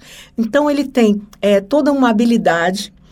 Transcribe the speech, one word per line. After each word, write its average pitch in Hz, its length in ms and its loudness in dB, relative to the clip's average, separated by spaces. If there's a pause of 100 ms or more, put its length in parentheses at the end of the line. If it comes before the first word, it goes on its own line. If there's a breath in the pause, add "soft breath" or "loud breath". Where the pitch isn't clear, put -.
(380 loud breath)
Então, 285 340 0
ele 285 140 -2
tem, 214 360 0 (200)
é, 202 180 2
toda 277 320 0
uma 262 180 2
habilidade, 208 840 0 (180 soft breath)